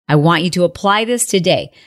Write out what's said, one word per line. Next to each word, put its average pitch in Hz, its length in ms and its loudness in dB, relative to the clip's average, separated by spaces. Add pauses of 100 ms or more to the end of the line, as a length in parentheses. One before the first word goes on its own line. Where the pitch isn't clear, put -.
I 147 60 4
want 160 280 2
you 180 60 -2
to 180 160 -2
apply 202 400 0
this 240 200 -2
today. 175 460 -2 (160)